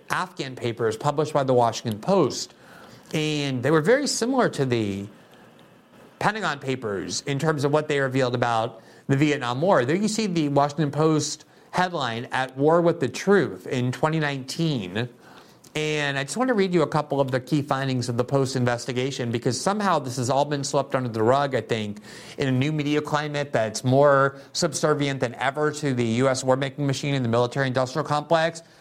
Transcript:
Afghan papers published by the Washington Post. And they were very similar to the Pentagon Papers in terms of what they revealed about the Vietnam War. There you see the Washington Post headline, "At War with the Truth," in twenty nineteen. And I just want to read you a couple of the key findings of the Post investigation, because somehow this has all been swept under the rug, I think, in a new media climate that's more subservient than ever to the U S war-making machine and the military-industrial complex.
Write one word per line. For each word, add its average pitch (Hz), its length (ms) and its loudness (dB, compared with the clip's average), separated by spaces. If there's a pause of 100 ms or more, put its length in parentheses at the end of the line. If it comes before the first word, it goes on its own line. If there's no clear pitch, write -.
Afghan 151 460 -6
papers 117 400 -2
published 147 380 -2
by 143 100 2
the 131 100 2
Washington 117 460 0
Post. 175 540 0 (600)
And 147 500 -2
they 143 80 2
were 160 100 4
very 247 260 2
similar 240 420 0
to 139 160 -2
the 101 420 0 (1120)
Pentagon 180 400 -2
Papers 107 680 -4
in 143 140 -2
terms 156 240 0
of 143 100 2
what 151 140 2
they 143 120 0
revealed 131 360 0
about 120 460 -2 (260)
the 135 100 2
Vietnam 135 440 0
War. 165 220 4
There 147 120 0
you 208 120 0
see 214 200 0
the 165 220 0
Washington 143 420 0
Post 156 540 0 (260)
headline, 135 600 -2
"At 131 240 -2
War 156 260 4
with 170 180 2
the 127 100 0
Truth," 170 580 0
in 127 240 0
twenty 156 280 0
nineteen. 131 880 -2 (680)
And 151 420 -2
I 139 60 -2
just 139 140 -8
want 254 100 0
to 254 60 2
read 190 200 2
you 165 100 4
a 143 40 0
couple 143 320 0
of 135 120 2
the 131 100 0
key 147 200 0
findings 131 460 -2
of 120 80 -4
the 120 80 2
Post 139 320 0
investigation, 123 760 -2
because 117 300 -2
somehow 196 400 0
this 127 160 -8
has 123 140 -2
all 139 160 2
been 143 180 -4
swept 135 320 -2
under 127 140 0
the 110 120 -2
rug, 135 320 4
I 120 60 0
think, 107 400 -4 (380)
in 139 100 0
a 131 40 0
new 131 200 2
media 147 300 0
climate 147 500 -4
that's 110 320 -2
more 135 540 6 (160)
subservient 143 680 0
than 120 160 -2
ever 143 360 0
to 147 220 -2
the 120 120 0
U 120 240 2
S 131 160 -2
war-making 135 420 0
machine 139 260 -2
and 131 120 0
the 113 40 0
military-industrial 127 760 0
complex. 160 560 0 (200)